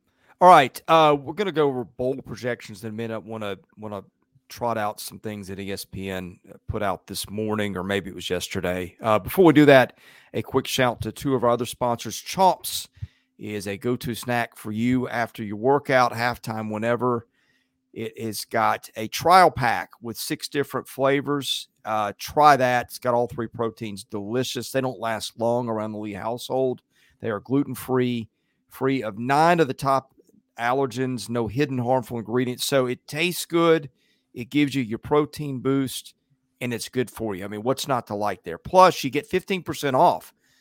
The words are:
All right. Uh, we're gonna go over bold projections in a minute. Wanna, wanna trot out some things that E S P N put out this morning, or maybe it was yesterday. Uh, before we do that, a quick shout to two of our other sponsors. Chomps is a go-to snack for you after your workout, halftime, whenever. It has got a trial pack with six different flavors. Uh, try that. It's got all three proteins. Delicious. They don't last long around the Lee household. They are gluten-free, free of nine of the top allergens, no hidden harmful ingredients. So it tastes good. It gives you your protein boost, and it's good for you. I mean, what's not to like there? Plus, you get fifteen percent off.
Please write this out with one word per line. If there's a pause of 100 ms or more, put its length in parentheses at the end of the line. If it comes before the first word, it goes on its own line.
(420)
All
right.
Uh,
we're
gonna
go
over
bold
projections
in
a
minute.
Wanna, (200)
wanna (440)
trot
out
some
things
that
E
S
P
N (280)
put
out
this
morning,
or
maybe
it
was
yesterday.
Uh,
before
we
do
that, (360)
a
quick
shout
to
two
of
our
other
sponsors.
Chomps (500)
is
a
go-to
snack
for
you
after
your
workout,
halftime,
whenever. (680)
It
has
got
a
trial
pack (100)
with
six
different
flavors. (160)
Uh,
try
that.
It's
got
all
three
proteins.
Delicious.
They
don't
last
long
around
the
Lee
household. (360)
They
are
gluten-free, (400)
free
of
nine
of
the
top (420)
allergens,
no
hidden
harmful
ingredients.
So
it
tastes
good. (440)
It
gives
you
your
protein
boost, (460)
and
it's
good
for
you.
I
mean,
what's
not
to
like
there?
Plus,
you
get
fifteen
percent
off. (280)